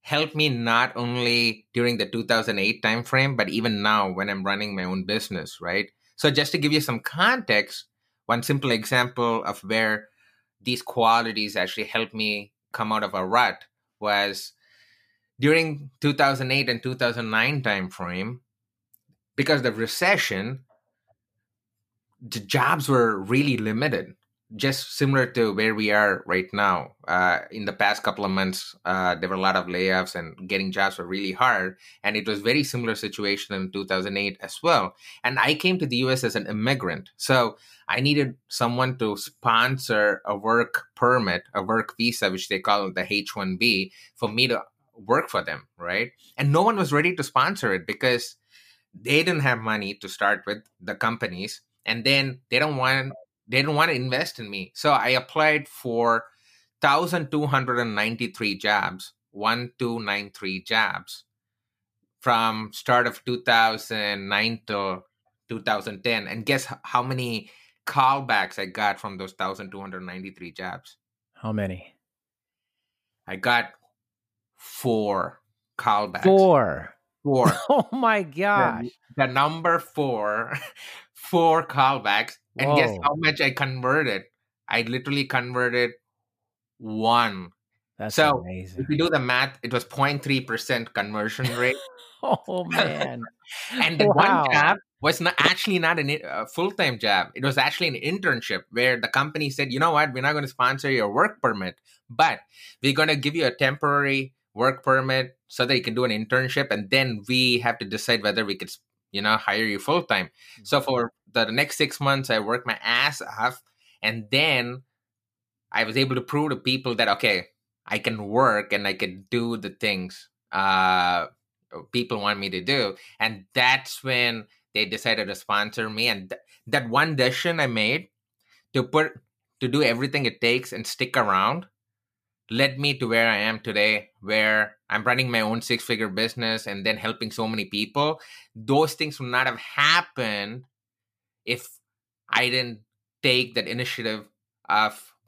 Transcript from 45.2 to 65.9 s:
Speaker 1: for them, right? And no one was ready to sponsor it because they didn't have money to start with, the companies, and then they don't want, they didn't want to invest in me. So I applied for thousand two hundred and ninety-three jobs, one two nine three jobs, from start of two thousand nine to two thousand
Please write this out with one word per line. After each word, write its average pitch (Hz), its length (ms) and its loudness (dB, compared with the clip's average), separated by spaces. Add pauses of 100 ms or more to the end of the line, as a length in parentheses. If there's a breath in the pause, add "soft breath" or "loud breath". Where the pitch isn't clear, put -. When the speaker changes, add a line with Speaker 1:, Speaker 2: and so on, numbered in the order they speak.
Speaker 1:
for 92 120 -2
them, 73 260 -10 (100)
right? 92 320 -4 (260 soft breath)
And 143 160 2
no 139 100 6
one 220 140 2
was 156 160 0
ready 160 220 2
to 160 80 -6
sponsor 135 500 0
it 87 140 -4
because 123 480 -2 (580 soft breath)
they 135 300 2
didn't 165 200 0
have 123 180 2
money 104 340 -4
to - 140 -14
start 101 360 0
with, 104 140 -4 (220)
the 95 160 -8
companies, 107 680 -6 (240)
and 113 180 -4
then 135 360 0 (100)
they 120 80 2
don't 147 180 0
want, 131 360 0 (340)
they 127 120 0
didn't 143 180 2
want 160 140 4
to 170 60 0
invest 131 420 -2
in 107 120 -12
me. 98 240 -12
So - 160 0
I 120 200 2
applied 151 580 2
for 117 560 0 (580 soft breath)
thousand 156 480 2
two 151 160 0
hundred 131 320 2
and 113 160 -2
ninety-three 107 640 -2
jobs, 98 560 -2 (160)
one 113 480 -2
two 117 220 -2
nine 101 340 -4
three 95 280 -6
jobs, 104 600 -2 (960)
from 110 540 0
start 123 320 2
of - 180 -6
two 123 180 -4
thousand 110 880 2
nine 110 380 0
to 98 380 -4 (440)
two 113 140 -10
thousand 101 400 -4